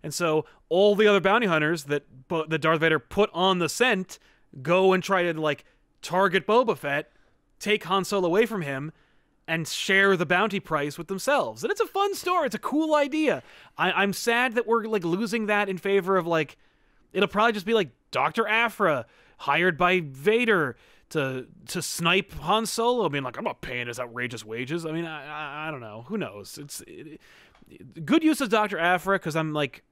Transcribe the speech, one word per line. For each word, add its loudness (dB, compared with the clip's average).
and -10
so 0
all 6
the 4
other 6
bounty 2
hunters 0
that -2
Bo-, -2
that -2
Darth 2
Vader 4
put 0
on 2
the 0
scent 0
go 4
and 2
try 0
to, -6
like, -2
target 0
Boba 2
Fett, -4
take -2
Han 0
Solo 0
away 4
from -6
him, -6
and -4
share 2
the 0
bounty 2
price -4
with -12
themselves. -2
And -4
it's -2
a 2
fun -2
story. 0
It's -4
a -6
cool 0
idea. 0
I, 2
I'm 2
sad 0
that 0
we're, 0
like, -2
losing -2
that 2
in -4
favor 2
of, 0
like, -2
it'll 0
probably 2
just -6
be, 0
like, 2
Doctor 0
Aphra, 0
hired 2
by 2
Vader 2
to, -4
to -6
snipe 0
Han 0
Solo, 0
being -4
like, -8
"I'm -8
not -6
paying -8
his -10
outrageous -8
wages." -6
I -6
mean, -4
I, -12
I, -10
I -6
don't -10
know. -14
Who -8
knows? -10
It's, -14
it, -20
good 2
use 4
of -2
Doctor 0
Aphra, 2
'cause -6
I'm -2
like -4